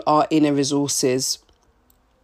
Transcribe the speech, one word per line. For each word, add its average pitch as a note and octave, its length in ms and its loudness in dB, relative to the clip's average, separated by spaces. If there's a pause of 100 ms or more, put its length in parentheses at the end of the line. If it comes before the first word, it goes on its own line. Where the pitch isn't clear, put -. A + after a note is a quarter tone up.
our D3+ 240 2
inner D3+ 240 2
resources. C#3 840 -2 (840)